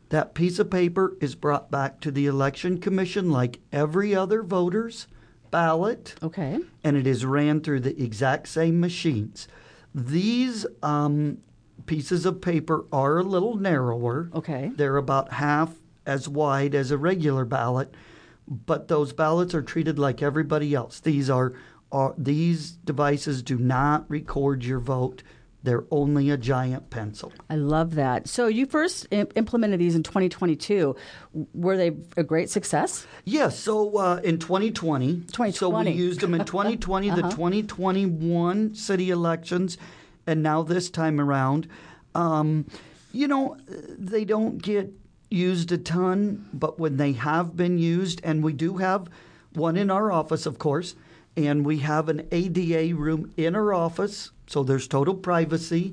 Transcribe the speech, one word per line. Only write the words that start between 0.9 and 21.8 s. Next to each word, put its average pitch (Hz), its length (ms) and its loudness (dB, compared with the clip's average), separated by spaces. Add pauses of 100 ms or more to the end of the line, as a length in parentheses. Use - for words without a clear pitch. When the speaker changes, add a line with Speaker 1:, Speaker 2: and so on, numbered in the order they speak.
Speaker 1:
is 139 140 -2
brought 143 360 -2
back 139 300 -2
to 151 100 -4
the 143 160 0
Election 143 520 0
Commission 185 520 0
like 123 280 0 (120)
every 175 440 0
other 196 280 0
voter's 185 640 -2 (420)
ballot. 170 720 0
Speaker 2:
Okay. 165 380 -4 (240)
Speaker 1:
And 147 140 4
it 131 100 2
is 127 180 0
ran 147 360 2
through 143 200 0
the 135 200 -4
exact 127 460 0
same 165 320 2
machines. 165 680 -2 (460)
These, 208 720 0 (160)
um, 147 580 0 (480)
pieces 160 380 -2
of 185 160 0
paper 160 500 0
are 143 260 2
a 180 60 2
little 196 320 0
narrower. 135 800 0
Speaker 2:
Okay. 139 420 -6
Speaker 1:
They're 143 220 2
about 135 360 0
half 147 400 0 (320)
as 139 240 -4
wide 143 460 0
as 135 160 0
a 147 60 0
regular 147 480 2
ballot, 123 480 -2 (540)
but 147 400 -4
those 147 260 2
ballots 170 420 2
are 151 60 0
treated 156 380 -2
like 139 220 0
everybody 147 540 0
else. - 240 -6
These 143 300 2
are, 127 240 2 (380)